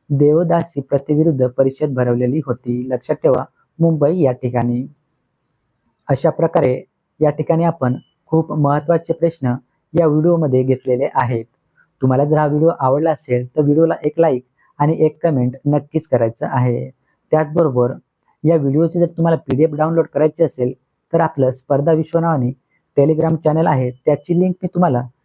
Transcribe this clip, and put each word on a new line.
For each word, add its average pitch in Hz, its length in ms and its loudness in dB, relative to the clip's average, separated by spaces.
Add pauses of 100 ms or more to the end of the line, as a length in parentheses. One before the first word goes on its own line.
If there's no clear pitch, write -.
(100)
देवदासी 156 680 0
प्रथेविरुद्ध 143 680 0
परिषद 135 460 -2
भरवलेली 123 520 0
होती. 123 420 -6
लक्षात 131 280 -4
ठेवा, 135 280 0 (340)
मुंबई 160 400 2
या 135 140 2
ठिकाणी. 123 540 -4 (1200)
अशा 151 220 0
प्रकारे 156 500 0 (400)
या 151 100 4
ठिकाणी 160 340 -2
आपण 135 320 -2 (300)
खूप 160 260 -2
महत्त्वाचे 151 600 0
प्रश्न 135 420 -2 (400)
या 165 120 2
व्हिडिओमध्ये 151 560 2
घेतलेले 127 520 0
आहेत. 120 300 -2 (580)
तुम्हाला 131 220 2
जर 151 140 0
हा 151 80 2
व्हिडिओ 151 240 2
आवडला 147 400 0
असेल 127 360 -4 (100)
तर 156 60 0
व्हिडिओला 160 320 2 (100)
एक 151 160 -2
लाईक 139 240 2 (340)
आणि 151 200 0
एक 156 240 0
कमेंट 127 340 0 (100)
नक्कीच 147 400 -2
करायचं 117 420 -2
आहे. 127 420 -2 (420)
त्याचबरोबर 151 600 0 (520)
या 165 120 4
व्हिडिओची 156 440 0
जर 170 80 2
तुम्हाला 165 320 0
पीडीएफ 147 340 0
डाउनलोड 156 320 0
करायची 151 380 -2
असेल 127 280 -4 (400)
तर 165 80 0
आपलं 139 300 0
स्पर्धा 143 420 -2
विश्व 160 260 -2
नावाने 147 340 0 (440)
Telegram 156 400 2
चॅनेल 160 300 0
आहे, 131 240 0
त्याची 147 500 -2
लिंक 180 220 0
मी 180 120 -6
तुम्हाला 151 280 2 (220)